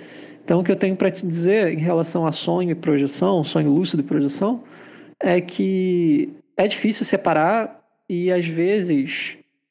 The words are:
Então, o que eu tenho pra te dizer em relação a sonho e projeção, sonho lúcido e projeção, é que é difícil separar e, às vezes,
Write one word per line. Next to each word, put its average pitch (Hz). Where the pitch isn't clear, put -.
Então, 170
o -
que 175
eu 190
tenho 190
pra 190
te 185
dizer 175
em 156
relação 165
a 156
sonho 175
e 160
projeção, 160
sonho 151
lúcido 165
e 139
projeção, 147
é 180
que 180
é 185
difícil 214
separar 185
e, 180
às 175
vezes, 165